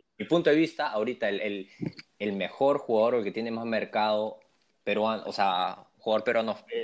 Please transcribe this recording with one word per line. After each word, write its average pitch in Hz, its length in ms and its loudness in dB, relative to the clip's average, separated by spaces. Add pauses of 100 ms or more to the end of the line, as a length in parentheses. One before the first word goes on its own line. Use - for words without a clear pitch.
(180)
mi - 80 -8
punto 170 240 4
de 147 60 6
vista, 160 340 0
ahorita 110 400 -2
el, 101 120 -2
el, 101 260 -6 (500)
el 104 160 -4
mejor 135 460 0
jugador, 117 360 2
el 113 80 0
que 98 80 -2
tiene 113 200 -6
más 113 140 -6
mercado 107 760 0 (440)
peruano, 107 440 0
o - 40 -4
sea, 92 460 0 (220)
jugador 107 240 0
peruano 113 320 0 (280)